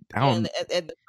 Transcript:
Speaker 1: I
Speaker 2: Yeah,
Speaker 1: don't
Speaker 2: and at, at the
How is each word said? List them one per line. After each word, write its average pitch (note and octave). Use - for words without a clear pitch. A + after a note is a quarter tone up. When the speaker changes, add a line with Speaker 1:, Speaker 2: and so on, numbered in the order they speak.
Speaker 1:
I G#2
Speaker 2:
Yeah, C#3
Speaker 1:
don't A#2+
Speaker 2:
and A2
at, -
at F3
the -